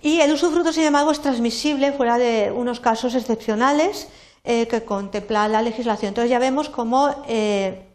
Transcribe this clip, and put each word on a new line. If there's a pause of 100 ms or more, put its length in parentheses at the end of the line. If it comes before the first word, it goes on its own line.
Y
el
usufructo,
sin
embargo,
es
transmisible
fuera
de
unos
casos
excepcionales, (360)
eh,
que
contempla
la
legislación.
Entonces
ya
vemos
cómo, (180)
eh,